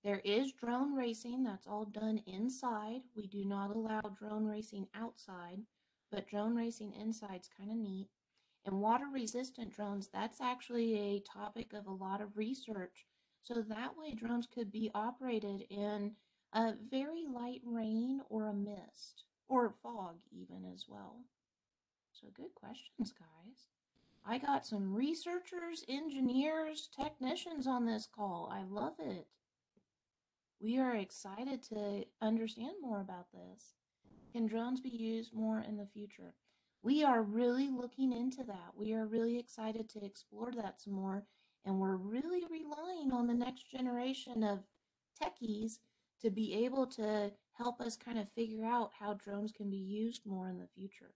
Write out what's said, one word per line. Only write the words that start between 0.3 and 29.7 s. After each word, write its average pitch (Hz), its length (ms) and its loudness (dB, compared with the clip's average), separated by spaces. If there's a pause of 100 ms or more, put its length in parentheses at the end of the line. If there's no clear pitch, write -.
drone 254 420 0
racing. 240 500 0
That's 196 240 -2
all 208 180 -4
done 214 420 0
inside. 226 760 -2 (140)
We 208 120 -4
do 202 160 -2
not 196 320 2
allow 220 260 2
drone 214 440 0
racing 214 480 -2
outside, 185 640 -8 (520)
but 196 160 -4
drone 214 280 2
racing 226 380 -2
inside's 208 560 -4
kinda 208 260 -6
neat. 196 320 -2 (580)
And 196 160 2
water-resistant 247 920 2
drones, 202 380 -4
that's 208 320 -4
actually 240 540 2
a 202 260 2
topic 208 520 -8
of 208 140 -8
a 196 40 -6
lot 190 300 -2
of 208 160 -6
research. 220 680 -4 (360)
So 233 220 -2
that 220 340 -4
way 311 160 -8
drones 233 340 0
could 220 240 -4
be 214 220 0
operated 214 760 -2
in 202 460 0 (380)
a 226 220 4
very 277 500 -2
light 247 400 -6
rain 233 640 2
or 214 180 0
a 208 60 0
mist, 202 680 -6 (240)
or 247 220 6 (120)
fog 185 400 -8 (100)
even 180 400 -12
as 190 160 -12
well. 233 380 -16 (840)
So - 180 -20
good 262 240 -12
questions, - 580 -8
guys. 165 580 -20 (560)
I 233 120 0
got 277 280 2
some 196 280 0
researchers, 339 960 0
engineers, 302 1000 2
technicians 302 800 -4
on 247 200 4
this 220 200 2
call. 185 460 -4
I 196 120 -4
love 226 360 -4
it. 190 280 -6 (1300)